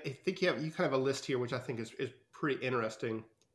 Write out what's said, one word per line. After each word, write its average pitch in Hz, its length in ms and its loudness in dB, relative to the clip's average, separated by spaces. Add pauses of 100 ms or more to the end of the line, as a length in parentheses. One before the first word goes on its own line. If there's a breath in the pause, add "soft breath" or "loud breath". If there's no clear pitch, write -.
I 151 40 -4
think 175 320 -2
you 180 80 6
have, 139 120 2
you 156 100 -2
kind 180 140 2
of 143 60 4
have 135 80 6
a 131 40 4
list 135 220 2
here, 143 140 2
which 123 140 -2
I 123 60 0
think 120 200 -6
is, 113 140 -6
is 131 160 -4 (240)
pretty 139 320 0
interesting. 113 580 0 (320)